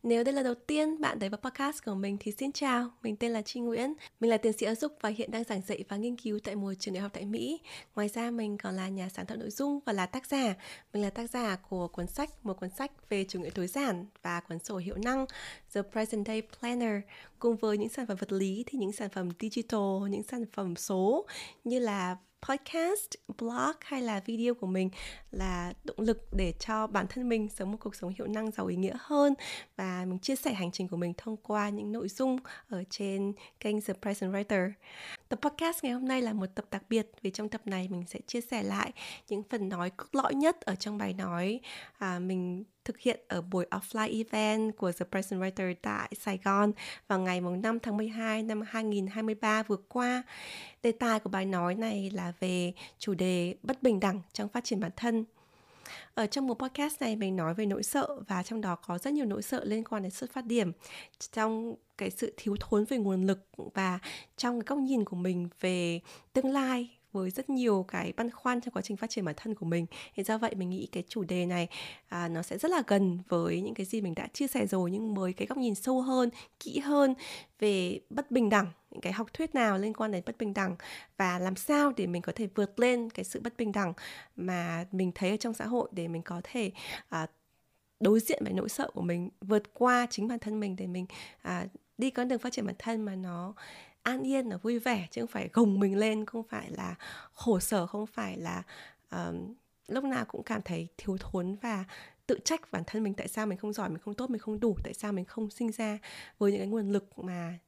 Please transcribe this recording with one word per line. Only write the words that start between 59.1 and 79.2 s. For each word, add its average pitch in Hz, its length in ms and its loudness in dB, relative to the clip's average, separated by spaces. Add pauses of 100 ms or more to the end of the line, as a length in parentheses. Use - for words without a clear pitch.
nhiều 294 140 2
nỗi 202 160 0
sợ - 220 -2
liên 220 200 0
quan 208 180 -2
đến 190 80 -2
xuất - 220 -8
phát 233 120 -6
điểm, 220 280 2 (600)
trong 220 420 0 (240)
cái 190 120 0
sự - 260 -4
thiếu 202 240 0
thốn 214 240 4
về 254 140 2
nguồn 190 240 4
lực 190 240 4 (100)
và 185 420 0 (380)
trong 240 240 0
cái 220 60 -6
góc 285 120 0
nhìn 262 260 4
của 185 120 -4
mình 175 320 0 (120)
về 175 400 2 (320)
tương 262 180 4
lai 262 400 2 (220)
với 185 180 0
rất 269 200 -6
nhiều 233 380 4
cái 175 280 -2
băn 233 140 0
khoăn 247 300 0
trong 240 140 -8
quá - 80 -2
trình 202 140 -4
phát 226 140 -4
triển 202 140 -2
bản 151 140 0
thân 220 160 -4
của 180 120 -4
mình. 170 200 2 (280)
Thì 196 80 -2
do 220 160 2
vậy 226 160 0
mình 180 160 -2
nghĩ 185 220 -4
cái 180 160 -2
chủ 202 160 -2
đề 180 220 2
này, 175 220 0 (400)
à, 175 200 -2
nó 165 140 -2
sẽ - 160 -4
rất 320 120 2
là 330 160 4
gần 196 320 6 (100)
với 170 320 4
những 208 140 -4
cái 190 120 -4
gì 220 140 -2
mình 175 140 -2
đã - 180 -4
chia 285 140 0
sẻ 233 200 2
rồi, 180 240 2
nhưng 214 240 -2
với 185 180 0
cái - 140 -2
góc 262 120 -2
nhìn 240 160 2
sâu 254 260 2
hơn, 254 300 4 (300)
kỹ - 180 -4
hơn 277 360 6 (440)
về 190 420 4 (100)
bất 285 200 -2
bình 233 180 6
đẳng, 202 180 6 (240)
những - 100 -10
cái 185 120 -2
học 208 220 -4